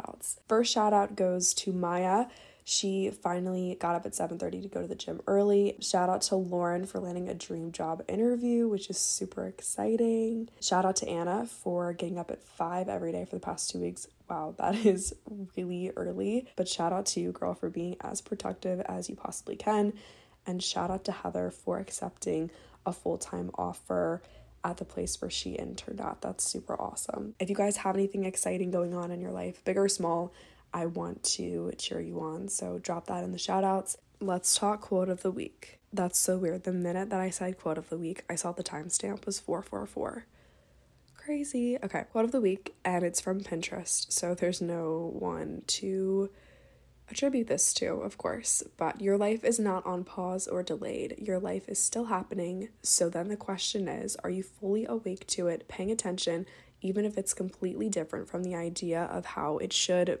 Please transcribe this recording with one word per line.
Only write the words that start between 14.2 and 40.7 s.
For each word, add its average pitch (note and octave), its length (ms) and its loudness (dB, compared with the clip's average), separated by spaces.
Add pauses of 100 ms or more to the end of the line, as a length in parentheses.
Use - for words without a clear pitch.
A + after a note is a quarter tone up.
Wow, D#3 300 -4
that F3+ 180 2
<laughs> A3+ 100 4
is G3 280 6 (420)
really F3+ 400 -2
early. G3 600 0
But F#3 120 0
shout E3+ 260 0
out F#3+ 140 0
to - 120 0
you, F3 120 0
girl, F3+ 220 -2
for F3+ 160 -4
being F3 320 -4
as - 200 -6
productive F#3 600 -4
as F3+ 280 -4
you - 60 -8
possibly - 400 -6
can. G#3 380 4 (520)
And F#3 180 -2
shout F3+ 260 0
out F#3+ 160 -2
to G3+ 60 0
Heather F3+ 400 -2
for - 280 -4
accepting E3+ 720 -2 (360)
a F3+ 80 -2
full-time F3 600 -4
offer F3 680 0 (400)
at F3 140 -2
the - 80 -6
place - 360 -4
where F3+ 80 -4
she - 220 -4
interned - 500 -6
at. - 200 -6
That's - 220 -4
super - 360 -2
awesome. - 600 -4
If F3+ 100 0
you G3+ 60 0
guys G3+ 220 4
have F#3+ 180 0
anything G3 300 2
exciting F#3 460 0
going F3 240 0
on F3 160 -4
in F3 100 -6
your F3+ 100 -4
life, F3+ 320 -6
big F#3+ 140 0
or G3 100 6
small, E3+ 460 0 (400)
I E3+ 140 0
want E3+ 360 -4
to - 540 0
cheer - 220 -4
you E3+ 200 -6
on. D#3+ 280 -4
So F3+ 320 -4
drop F3 280 -4
that F3+ 160 -4
in F3+ 80 -4
the F3+ 60 -4
shout F#3+ 260 2
outs. F#3+ 340 2 (220)
Let's F3+ 380 2
talk G#3 240 2
quote F#3 280 2
of F#3 120 -2
the F#3+ 100 2
week. - 480 -8 (140)
That's F#3 260 2
so F#3 180 4
weird. F3+ 260 0
The F#3 100 0
minute F3+ 360 0
that F#3+ 120 0
I F#3 80 0
said F#3 300 -4
quote D#3+ 180 -2
of F3+ 120 -8
the E3 80 -2
week, E3+ 320 -4
I E3+ 60 -4
saw E3+ 160 -2
the F3 120 -6
timestamp F3 640 -4
was G3+ 140 -2
four - 220 -2
four G3+ 240 -8
four. - 400 -6 (880)